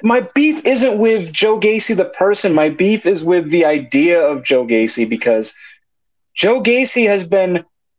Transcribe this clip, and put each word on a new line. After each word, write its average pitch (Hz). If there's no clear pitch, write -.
my 233
beef 302
isn't 233
with 208
Joe 214
Gacy 214
the 185
person. 196
My 156
beef 190
is 175
with 170
the 170
idea 151
of 143
Joe 127
Gacy, 113
because 113
Joe 226
Gacy 240
has 196
been, 180